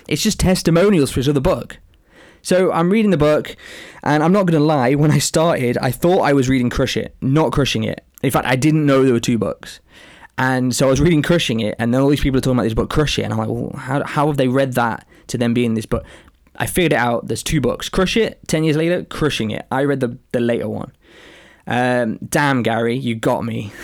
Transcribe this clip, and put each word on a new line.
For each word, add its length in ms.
it's 160
just 160
testimonials 720
for 80
his 100
other 100
book. 380
So 300
I'm 180
reading 220
the 60
book, 380
and 220
I'm 80
not 160
gonna 160
lie, 320
when 160
I 80
started, 580
I 140
thought 300
I 120
was 160
reading 220
Crush 260
It, 240
not 300
Crushing 320
It. 200
In 80
fact, 160
I 80
didn't 300
know 180
there 100
were 60
two 180
books. 440
And 380
so 120
I 20
was 100
reading 220
Crushing 380
It, 180
and 160
then 80
all 80
these 120
people 160
are 40
talking 160
about 60
this 100
book, 160
Crush 300
It, 40
and 100
I'm 60
like, 100
"Well, 280
how, 260
how 240
have 100
they 100
read 260
that 320
to 100
then 160
be 100
in 120
this 100
book?" 180
I 40
figured 260
it 60
out. 300
There's 160
two 180
books. 260
Crush 300
It, 300
ten 180
years 100
later, 300
Crushing 460
It. 200
I 140
read 160
the, 160
the 80
later 260
one. 240
Um, 500
damn, 460
Gary, 340
you 180
got 300
me. 260